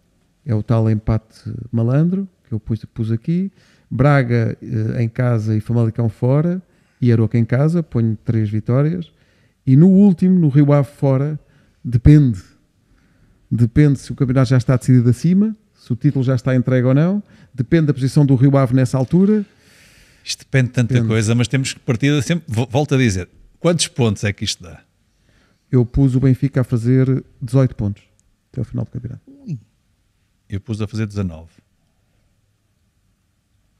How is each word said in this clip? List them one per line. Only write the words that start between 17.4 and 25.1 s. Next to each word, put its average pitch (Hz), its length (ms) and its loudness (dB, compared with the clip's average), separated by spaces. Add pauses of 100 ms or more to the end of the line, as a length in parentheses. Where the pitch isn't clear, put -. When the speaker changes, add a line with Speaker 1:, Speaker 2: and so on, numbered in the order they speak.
Speaker 1:
depende 160 320 0
da 143 80 -2
posição 135 320 2
do 135 80 2
Rio 135 220 2
Ave 131 180 0
nessa 131 240 0
altura. 196 460 0 (800)
Speaker 2:
Isto - 160 -12
depende 131 280 -2
de - 60 -12
tanta 120 200 -2
Speaker 1:
Depende. 120 140 2
Speaker 2:
coisa, 110 260 0
mas 120 140 0
temos 135 260 -4
que - 60 -20
partir 139 300 -2
de 147 120 0
sempre, 165 260 -4
vo-, 113 220 -4
volto 143 240 -2
a 135 40 2
dizer, 95 300 0 (320)
quantos 165 280 0
pontos 113 360 -2
é 101 80 -2
que - 120 -10
isto - 180 -8
dá? 82 180 -20 (920)